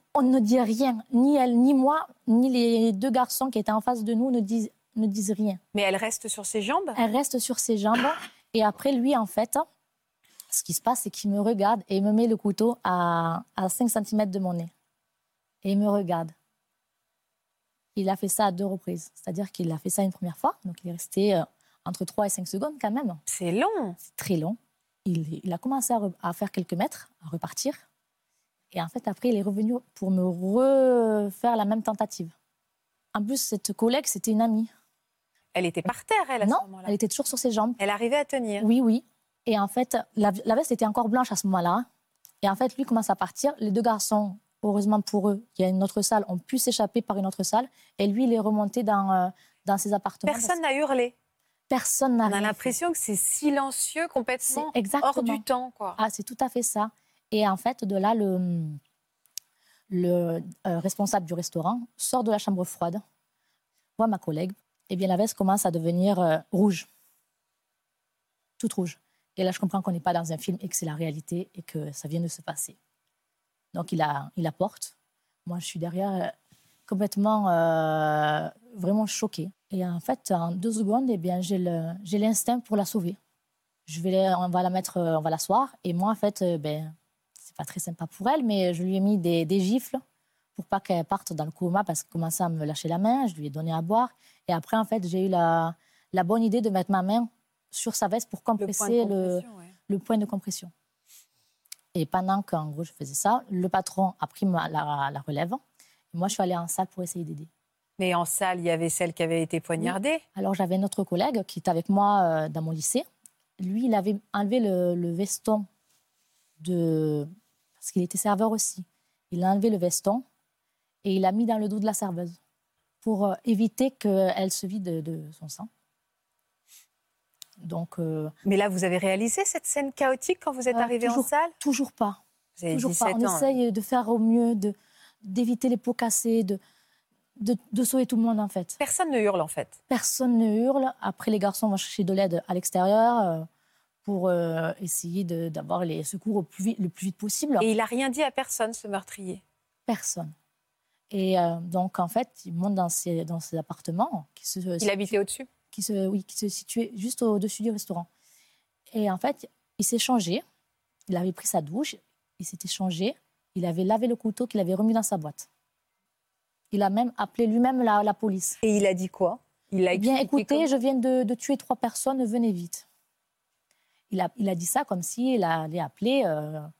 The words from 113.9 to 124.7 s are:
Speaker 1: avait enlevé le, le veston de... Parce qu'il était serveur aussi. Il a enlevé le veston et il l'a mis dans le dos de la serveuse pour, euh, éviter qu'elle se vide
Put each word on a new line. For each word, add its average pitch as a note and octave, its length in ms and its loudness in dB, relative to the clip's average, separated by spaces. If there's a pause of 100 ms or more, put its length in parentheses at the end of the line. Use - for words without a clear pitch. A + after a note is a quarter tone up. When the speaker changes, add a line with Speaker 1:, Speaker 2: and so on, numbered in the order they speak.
Speaker 1:
avait G3+ 240 0 (140)
enlevé G#3 260 0
le, F3+ 360 2
le F3 180 -2
veston G#3 520 -2 (920)
de... D#3 640 0 (500)
Parce - 160 -14
qu'il F#3 100 2
était F3+ 160 -2
serveur G#3 340 2
aussi. G#3+ 320 -4 (460)
Il F3 160 -2
a F#3+ 60 4
enlevé G3+ 180 4
le G#3+ 80 2
veston G3 460 0 (840)
et G3 100 0
il F#3+ 60 2
l'a F#3+ 100 4
mis A3 140 2
dans A3 120 2
le G#3+ 120 -2
dos G#3 100 -4
de G3+ 60 0
la G#3+ 80 0
serveuse F3 480 -6 (580)
pour, G3+ 280 0
euh, F#3+ 60 0 (120)
éviter A3+ 460 2
qu'elle F#3+ 600 2
se - 160 -6
vide G3 160 -6